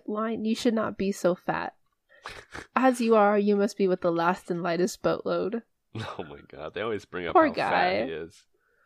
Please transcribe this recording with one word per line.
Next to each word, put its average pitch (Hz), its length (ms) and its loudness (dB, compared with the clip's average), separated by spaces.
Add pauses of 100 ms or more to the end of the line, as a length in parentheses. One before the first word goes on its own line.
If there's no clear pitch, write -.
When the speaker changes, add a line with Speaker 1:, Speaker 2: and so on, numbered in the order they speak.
Speaker 1:
line, 220 380 -4
"You 220 100 2
should 233 180 2
not 220 240 -2
be 196 140 0
so 180 240 2
fat. - 400 -4 (500)
Speaker 2:
<laughs> - 500 -10
Speaker 1:
As 247 260 4
you 226 140 6
are, 208 220 6
you 208 180 2
must 202 220 0
be 196 100 4
with 180 140 2
the 175 100 2
last 170 400 0
and 175 120 -4
lightest 175 400 0
boatload." 180 580 -2 (340)
Speaker 2:
Oh 107 340 -10
my 71 100 -16 (120)
god, 78 220 -12
they 87 80 -6
always 110 240 -4
bring 90 220 -6
up - 60 -2
Speaker 1:
Poor 320 140 0
Speaker 2:
how 262 60 -4
Speaker 1:
guy. - 160 -2
Speaker 2:
fat 185 380 -2
he - 60 -8
is. 80 300 -14 (420)